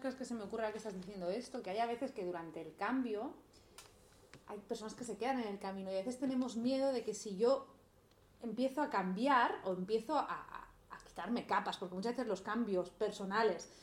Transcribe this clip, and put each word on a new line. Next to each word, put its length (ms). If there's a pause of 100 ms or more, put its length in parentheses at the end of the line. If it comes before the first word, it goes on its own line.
cosas 120
que 120
se 80
me 80
ocurre 220
ahora 80
que 60
estás 160
diciendo 360
esto, 320
que 80
hay 80
a 80
veces 260
que 140
durante 340
el 160
cambio 560 (1120)
hay 120
personas 360
que 100
se 120
quedan 240
en 80
el 100
camino 320
y 40
a 40
veces 200
tenemos 380
miedo 360
de 100
que 120
si 220
yo 300 (760)
empiezo 400
a 80
cambiar 760
o 80
empiezo 440
a, 100
a, 420 (260)
a 100
quitarme 420
capas, 320
porque 160
muchas 180
veces 160
los 140
cambios 480
personales 800 (140)